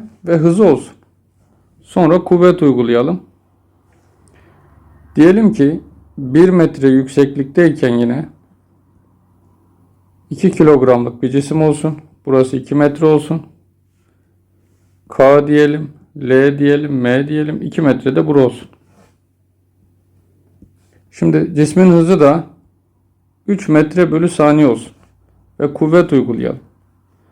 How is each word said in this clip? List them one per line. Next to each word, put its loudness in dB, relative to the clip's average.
ve 0
hızı 0
olsun. 0
Sonra -2
kuvvet 2
uygulayalım. -2
Diyelim 4
ki -2
bir 2
metre 0
yükseklikteyken 0
yine -4
iki -2
kilogramlık 2
bir -4
cisim -2
olsun. -4
Burası 0
iki -8
metre 0
olsun. -2
K 2
diyelim, 0
L 0
diyelim, -2
M -2
diyelim. -6
İki -6
metre -2
de 0
bura 2
olsun. -10
Şimdi -2
cismin 2
hızı 2
da 2
üç -4
metre 0
bölü -2
saniye 2
olsun. -4
Ve -4
kuvvet 0
uygulayalım. -4